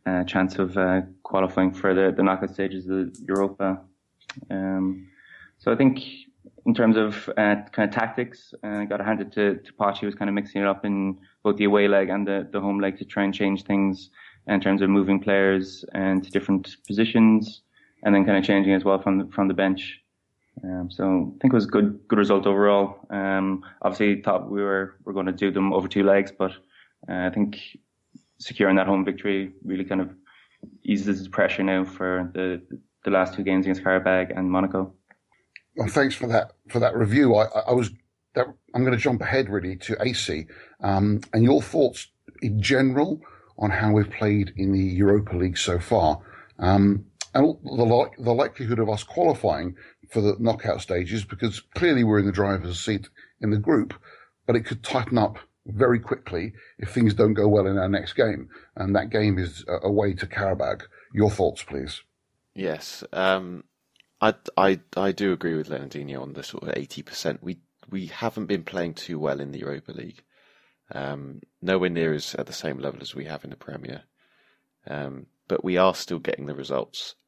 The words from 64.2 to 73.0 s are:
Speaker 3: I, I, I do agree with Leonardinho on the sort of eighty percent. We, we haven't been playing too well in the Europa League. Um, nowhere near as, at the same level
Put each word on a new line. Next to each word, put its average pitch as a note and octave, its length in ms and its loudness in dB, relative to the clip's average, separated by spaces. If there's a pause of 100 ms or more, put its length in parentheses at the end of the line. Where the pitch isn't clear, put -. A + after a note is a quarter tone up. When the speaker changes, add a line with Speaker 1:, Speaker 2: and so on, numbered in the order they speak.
Speaker 3:
I, G#2+ 140 2 (220)
I, F#2+ 240 4 (160)
I F#2+ 160 0
do G2 200 -2
agree E2 220 -4
with D#2 140 -6
Leonardinho C#2 540 -10
on - 100 -14
the C#3+ 100 -14
sort - 220 -14
of - 120 -6
eighty - 260 -10
percent. - 380 -8
We, F2+ 180 -12 (300)
we F#2+ 180 -8
haven't A2 400 -8
been F2+ 180 -4
playing E2+ 300 -6
too E2 220 -10
well D2 220 -4
in C#2+ 140 -10
the C#2+ 80 -14
Europa C#2+ 320 -12
League. - 320 -18 (640)
Um, C#2+ 500 -12 (220)
nowhere F2+ 280 0
near E2 240 -2
as, - 200 -8
at - 120 -8
the - 60 -18
same C#2 260 -8
level C2 220 -10